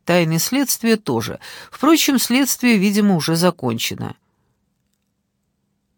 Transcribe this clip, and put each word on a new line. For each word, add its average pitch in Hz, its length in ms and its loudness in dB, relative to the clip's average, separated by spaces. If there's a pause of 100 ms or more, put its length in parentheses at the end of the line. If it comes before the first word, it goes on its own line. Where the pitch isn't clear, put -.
тайны 165 340 2
следствия 233 580 -2
тоже. 117 440 -4 (300)
Впрочем, 294 480 2
следствие, 247 580 0
видимо, 202 400 2
уже 160 180 0
закончено. 120 800 -2 (1800)